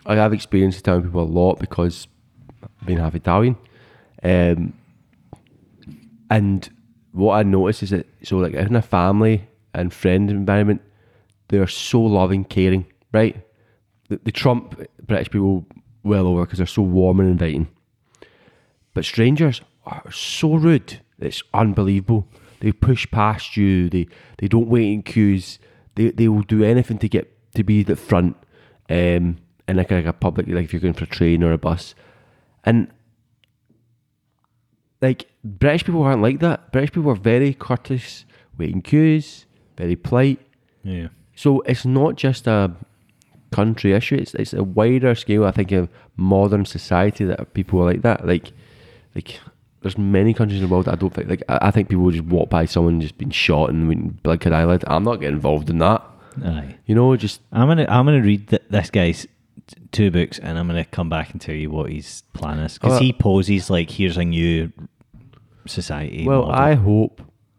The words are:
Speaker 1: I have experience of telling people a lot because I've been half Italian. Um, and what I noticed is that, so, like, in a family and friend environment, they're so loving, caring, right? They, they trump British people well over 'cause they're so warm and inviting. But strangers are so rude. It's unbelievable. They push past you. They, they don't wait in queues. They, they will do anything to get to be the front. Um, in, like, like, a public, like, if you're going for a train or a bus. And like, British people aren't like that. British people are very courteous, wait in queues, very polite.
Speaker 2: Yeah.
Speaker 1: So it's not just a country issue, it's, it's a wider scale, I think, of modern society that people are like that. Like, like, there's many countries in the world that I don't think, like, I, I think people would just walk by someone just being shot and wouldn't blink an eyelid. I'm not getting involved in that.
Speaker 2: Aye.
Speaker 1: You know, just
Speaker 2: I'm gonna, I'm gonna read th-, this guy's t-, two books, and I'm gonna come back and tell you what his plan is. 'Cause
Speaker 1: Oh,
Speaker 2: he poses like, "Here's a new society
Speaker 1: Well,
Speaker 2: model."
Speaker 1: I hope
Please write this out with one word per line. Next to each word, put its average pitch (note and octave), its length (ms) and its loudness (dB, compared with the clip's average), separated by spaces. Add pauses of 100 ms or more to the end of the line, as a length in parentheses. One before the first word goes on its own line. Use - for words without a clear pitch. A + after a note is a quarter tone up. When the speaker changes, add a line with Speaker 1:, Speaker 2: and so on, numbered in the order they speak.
Speaker 1:
I G#2+ 100 0
have G#2+ 160 2
experience F#2+ 460 0
of - 60 -18
telling F2 200 2
people F2 200 -4
a - 20 -2
lot F2 340 2
because - 480 -4 (560)
I've - 240 -18
been F2 120 -2
half D#2+ 160 -2
Italian. G#2 420 0 (640)
Um, F2 520 2 (1600)
and G2+ 400 0 (440)
what G2 220 2
I G#2+ 80 2
noticed G2 400 2
is F#2+ 80 -6
that, F2+ 140 -2 (180)
so, F#2 140 -2
like, F2 160 0
in G2 220 -2
a A2+ 60 2
family G2+ 640 0 (260)
and F2+ 200 -6
friend G2 360 0
environment, G2+ 520 0 (640)
they're G2 200 2
so - 340 -2
loving, F#2+ 420 0
caring, F#2 420 0 (280)
right? A2 240 0 (720)
They, G#3 80 -4
they A2 140 -6
trump - 540 -2 (220)
British - 220 -2
people G2 360 0 (380)
well G2+ 240 2
over F2 180 0
'cause F#2 120 -8
they're F2+ 100 -2
so - 140 -2
warm F#2 400 2
and F#2 80 4
inviting. D#2+ 400 -2 (1200)
But E2 120 -4
strangers C#3 560 2 (240)
are - 260 -16
so - 440 -2
rude. D#3 440 0 (200)
It's - 220 -8 (120)
unbelievable. G2+ 760 0 (320)
They G#2+ 140 0
push - 380 0
past G#2+ 440 -2
you. F#2+ 340 2
They, E2+ 180 -2 (320)
they G2+ 80 -2
don't A2+ 200 2
wait A2+ 240 2
in G#2+ 120 -4
queues. G2+ 560 0 (360)
They, A2 160 0
they A2+ 160 2
will G#2+ 140 2
do G#2+ 220 0
anything A#2 360 2
to A2+ 100 -2
get - 220 -2 (240)
to A2 80 0
be G#2 200 2
the F2 120 0
front. F2 400 0 (540)
Um, F2 480 0 (300)
in, F#2 100 0
like, F#2 140 -2
like, F2 140 0
a E2 80 0
public, F2+ 340 -4
like, F2 180 -2
if - 80 -8
you're E2+ 80 -4
going F2+ 140 0
for E2 100 -10
a - 20 -8
train E2+ 360 0
or E2 100 2
a E2 40 0
bus. - 380 -6 (680)
And A#2 220 2 (2250)
like, C3 260 -2 (160)
British C#3+ 420 0
people E3+ 180 0
aren't C3+ 180 2
like C3 180 2
that. E3 320 -2
British C3+ 200 0
people D3+ 200 0
are A2+ 40 0
very A#2+ 380 2
courteous, - 720 -8 (320)
wait E2 140 -6
in F2+ 100 -4
queues, D#3 640 0 (320)
very F2 180 -4
polite. C3 440 0 (440)
Speaker 2:
Yeah. F2 240 -10 (280)
Speaker 1:
So C#3 260 2
it's - 240 -4
not C3+ 300 0
just - 320 -2
a G2+ 240 2 (800)
country G#2 420 0
issue, A2+ 220 0
it's, - 200 -6
it's - 180 -6
a G2+ 100 -2
wider A#2 520 2
scale, G#2 300 0
I F#2+ 60 2
think, F#2+ 200 -2
of F2+ 180 0 (280)
modern G2 480 2
society F#2+ 600 -2
that - 280 -6
people F#2+ 280 -2
are F2 40 2
like F2+ 160 0
that. A2+ 260 0
Like, F2 240 -2 (640)
like, - 240 -12 (420)
there's F#2+ 160 -6
many G2+ 360 2
countries G2+ 280 0
in F#2 60 0
the F2+ 60 0
world F#2 120 2
that - 80 -2
I - 40 -2
don't F#2+ 160 -4
think, - 160 -8
like, - 180 -4
I, - 200 -2
I G2+ 40 4
think G2+ 160 2
people F2+ 160 2
would F2+ 120 4
just E2 100 -6
walk E2+ 240 0
by E2 160 2
someone E2+ 340 2
just D2+ 180 -6
being - 140 -8
shot D2+ 380 0
and D#2+ 180 0
wouldn't E2 360 -4
blink E2 220 0
an E2 80 2
eyelid. E2+ 340 2
I'm D#2+ 180 0
not A#2 160 -2
getting D2 140 -2
involved D2+ 340 -2
in E2 100 -2
that. G2+ 220 2 (420)
Speaker 2:
Aye. D2+ 320 -8 (100)
Speaker 1:
You G#2+ 100 0
know, B2+ 200 4
just G#2+ 240 -6 (140)
Speaker 2:
I'm B2+ 160 4
gonna, D#3+ 200 2
I'm B2 160 2
gonna C#3+ 160 2
read G#2 280 0
th-, A2+ 200 0
this G2+ 200 -2
guy's F2 360 0 (420)
t-, - 80 -20 (160)
two G#2 200 2
books, E2+ 280 -2
and E2 200 -8
I'm F2 80 -4
gonna E2+ 180 -4
come E2+ 240 -6
back D#2 220 -6
and D#2+ 100 -14
tell D#2 140 -10
you D#2 160 -6
what D2+ 200 -6
his - 320 -14 (100)
plan D3 260 -8
is. - 180 -8
'Cause B2 160 2
Speaker 1:
Oh, B2 60 2
Speaker 2:
he B2+ 140 2
poses G2 560 0
like, E2+ 200 0
"Here's F2+ 280 -2
a F2 60 -2
new E2 480 0 (960)
society D3+ 600 -8
Speaker 1:
Well, C3+ 160 2
Speaker 2:
model." - 140 -2
Speaker 1:
I C#3+ 200 4
hope G#2+ 460 2 (380)